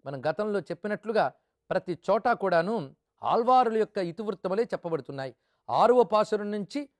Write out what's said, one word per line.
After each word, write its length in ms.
మనం 240
గతంలో 300
చెప్పినట్లుగా 720
ప్రతి 280
చోట 180
కూడాను 640
ఆళ్వారుల 540
యొక్క 220
ఇతివృత్తములే 640
చెప్పబడుతున్నాయి. 720
ఆరవ 320
పాసురం 480
నుంచి 380